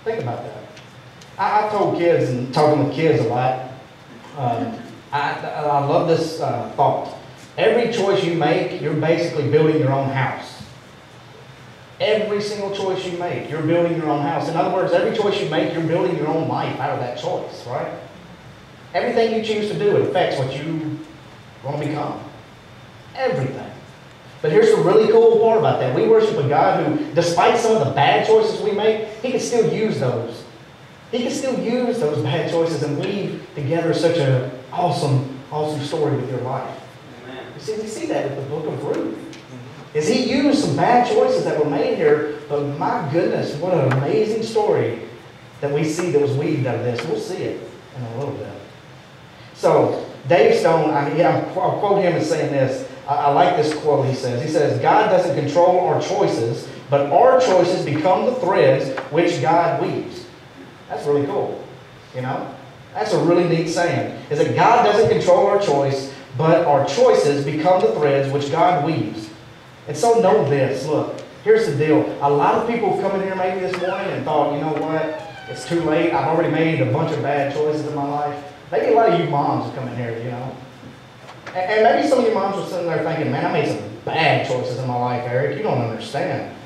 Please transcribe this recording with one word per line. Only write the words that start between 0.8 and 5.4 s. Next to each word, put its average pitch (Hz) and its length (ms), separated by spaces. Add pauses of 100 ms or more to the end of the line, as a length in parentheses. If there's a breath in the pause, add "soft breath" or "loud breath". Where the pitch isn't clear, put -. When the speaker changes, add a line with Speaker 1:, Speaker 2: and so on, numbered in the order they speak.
Speaker 1:
I, 202 240
I've 214 100
told 175 260
kids 156 320
and 127 240
talking 151 320
with - 80
kids 156 280
a 117 60
lot, 123 440 (680)
um, - 400 (340)
I, 143 200
I 147 540